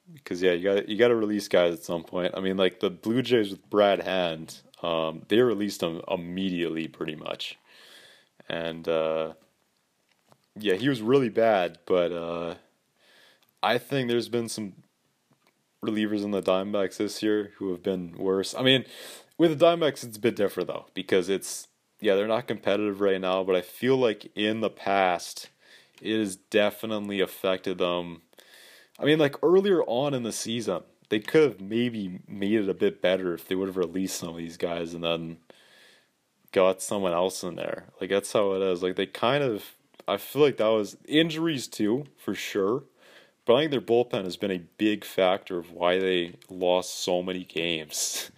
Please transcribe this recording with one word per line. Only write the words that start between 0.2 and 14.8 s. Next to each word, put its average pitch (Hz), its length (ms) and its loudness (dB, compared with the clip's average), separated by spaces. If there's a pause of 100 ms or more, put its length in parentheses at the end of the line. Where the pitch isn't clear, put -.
'cause 90 180 -4
yeah, 90 100 6
you 87 100 0
gotta, 98 260 2
you 104 80 -4
gotta 117 200 6
release 104 320 -2
guys 87 260 4
at 80 80 -12
some 85 220 -4
point. 90 320 -4
I 95 40 -6
mean, 95 160 -2
like, 95 240 0
the 98 100 0
Blue 110 320 -2
Jays 117 280 2
with - 180 -14
Brad 101 340 4
Hand, 87 580 -2 (220)
um, 82 460 -2
they 107 120 4
released 104 420 0
him 82 260 -4
immediately, 85 800 -4
pretty 78 280 -8
much. - 420 -10 (920)
And, 82 400 -6
uh, 80 440 0 (1300)
yeah, 104 160 0
he 117 140 0
was 120 140 -2
really 127 260 4
bad, 101 580 2
but, 87 260 2
uh, 85 420 -6 (1080)
I 113 160 2
think 131 300 -2
there's 117 200 0
been 117 200 -2
some 104 260 -8 (1080)